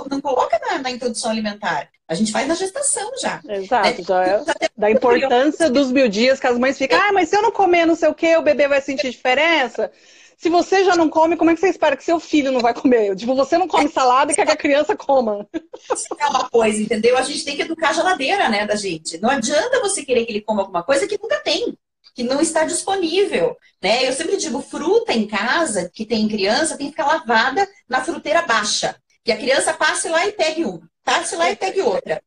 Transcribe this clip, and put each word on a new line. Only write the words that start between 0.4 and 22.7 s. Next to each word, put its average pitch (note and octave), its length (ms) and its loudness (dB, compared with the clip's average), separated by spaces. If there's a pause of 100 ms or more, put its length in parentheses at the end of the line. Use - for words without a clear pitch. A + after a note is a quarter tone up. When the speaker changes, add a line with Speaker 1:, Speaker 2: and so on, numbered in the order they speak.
Speaker 1:
na, G#4 200 -4
na B3+ 120 -6
introdução A#3 400 -6
alimentar. G#3 580 -6 (180)
A D#3+ 60 -4
gente G#3+ 200 -2
faz C#4 140 -2
na E4 60 0
gestação G4+ 560 -4 (100)
já. - 280 -6
Speaker 2:
Exato, G3+ 400 0 (120)
Speaker 1:
Né? F3 60 -10
Speaker 2:
já F#3 200 2
é G3 160 2
Speaker 1:
Isso C#4+ 100 -4
até D#4+ 260 -2
Speaker 2:
da G#3 140 2
Speaker 1:
é G#3+ 40 4
curioso. B3 300 4
Speaker 2:
importância C#4+ 440 2
dos C4 220 2
mil C4 180 4
dias B3 300 2
que C4+ 80 -2
as A#3+ 120 2
mães C4+ 180 0
ficam, C4+ 220 2
"Ah, G4+ 140 2
mas F#4 160 2
se G4 60 0
eu G#4 60 4
não A4+ 100 2
comer F4 340 2
não E4 100 4
sei D#4+ 140 2
o D4+ 40 -2
quê, E4 240 2
o D4+ 60 0
bebê C#4+ 240 2
vai C#4 140 2
sentir C4+ 280 -4
diferença?" C4 800 0 (480)
Se E4+ 120 -2
você F4+ 340 4
já F4+ 140 4
não D#4+ 120 4
come, D#4+ 280 2
como D#4+ 120 4
é E4+ 60 4
que E4 60 -6
você F#4+ 80 4
espera D4+ 260 0
que - 80 -14
seu E4 160 0
filho C#4 320 0
não B3+ 80 2
vai A#3 140 2
comer? A3+ 420 2
Tipo, A3+ 180 -4
você C4+ 240 0
não F4+ 120 0
come D#4+ 180 2
salada C4+ 440 2
e - 40 -4
quer F4 100 2
que D4+ 60 2
a D4+ 60 4
criança D4 380 2
coma. A#3 520 0 (440)
Speaker 1:
Isso - 280 -6
é D4 80 -2
uma A#3+ 220 2
coisa, A3 300 2
entendeu? A3 380 2
A - 40 2
gente - 240 -4
tem C#4 100 -6
que E4+ 60 -4
educar D#4+ 280 -2
a D#4+ 40 0
geladeira, E4+ 560 0
né, G#3 180 -2
da G#3 80 0
gente. F3 440 -8
Não A3 100 0
adianta D4+ 500 0
você G4 240 -4
querer A#3 220 0
que A#3 80 -10
ele G#3 80 -4
coma G#3 200 -2
alguma F#3 220 -4
coisa E4 240 0
que G#4 100 -4
nunca C#5+ 220 -4
tem, G4 360 -4 (380)
que - 80 -10
não C4 200 -2
está D#4+ 240 -2
disponível, F4 920 -2 (260)